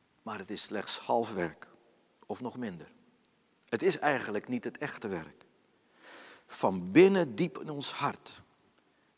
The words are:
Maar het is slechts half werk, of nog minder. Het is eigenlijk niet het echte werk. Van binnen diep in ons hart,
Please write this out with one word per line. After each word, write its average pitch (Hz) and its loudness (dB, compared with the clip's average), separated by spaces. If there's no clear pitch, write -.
Maar 107 -10
het 95 -10
is 101 -4
slechts - -4
half 117 0
werk, 87 -4
of 104 -8
nog 120 -8
minder. 101 -8
Het 113 0
is 175 4
eigenlijk 110 0
niet 123 -2
het - -6
echte - -6
werk. 87 -6
Van 92 0
binnen 175 8
diep - -2
in 147 -10
ons 143 -4
hart, - -6